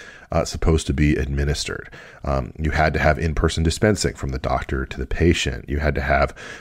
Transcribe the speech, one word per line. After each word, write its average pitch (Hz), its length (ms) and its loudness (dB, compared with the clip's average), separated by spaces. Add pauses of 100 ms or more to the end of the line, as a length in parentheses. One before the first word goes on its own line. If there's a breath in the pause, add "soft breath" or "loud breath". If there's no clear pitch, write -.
(340 loud breath)
uh, 82 100 2
supposed - 420 2
to 73 80 0
be 73 220 4
administered. 69 720 -2 (360 loud breath)
Um, 67 340 -2
you 80 120 0
had 78 220 2
to 76 60 0
have 76 180 4
in-person 82 460 0
dispensing 98 520 2
from 71 140 -6
the 67 100 -4
doctor 65 460 -2
to - 120 -12
the 67 100 -6
patient. - 640 2
You 73 100 -2
had 73 160 0
to 69 60 -2
have 71 340 2 (260 loud breath)